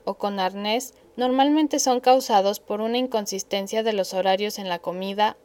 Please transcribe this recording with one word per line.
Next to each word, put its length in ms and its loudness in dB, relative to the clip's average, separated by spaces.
o 100 -4
con 240 -4
arnés 540 -4
normalmente 640 2
son 200 2
causados 600 4
por 220 -6
una 160 -2
inconsistencia 840 -4
de 120 0
los 200 -2
horarios 460 0
en 100 -8
la 100 -4
comida 640 -2